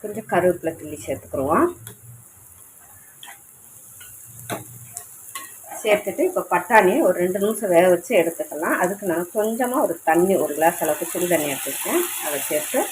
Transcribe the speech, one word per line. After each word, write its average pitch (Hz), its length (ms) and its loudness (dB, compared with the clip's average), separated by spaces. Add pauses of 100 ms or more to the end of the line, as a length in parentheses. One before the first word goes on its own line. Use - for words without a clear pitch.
கொஞ்சம் 214 300 -10
கருவேப்பிலை 175 480 2
கிள்ளி 151 240 -12
சேர்த்துக்குருவோம். 147 680 0 (4000)
சேர்த்துட்டு 208 460 0
இப்போ 185 140 -2 (100)
பட்டாணியை 202 540 4
ஒரு 180 160 4
ரெண்டு 185 200 0
நிமிஷம் 214 320 0
வேக 175 180 8
வச்சு 175 280 0
எடுத்துக்கலாம். 165 600 -2
அதுக்கு 202 280 -2
நான் 175 260 -2
கொஞ்சமா 233 400 -2 (100)
ஒரு 170 80 -2 (140)
தண்ணி, 175 260 4 (100)
ஒரு 147 140 -4
கிளாஸ் 165 260 2
அளவுக்கு 156 280 -2
சுடு 180 200 -2
தண்ணி 151 200 0
எடுத்துருக்கேன், 185 500 -4 (240)
அதை 147 120 -4 (100)
சேர்த்து 151 300 -2 (140)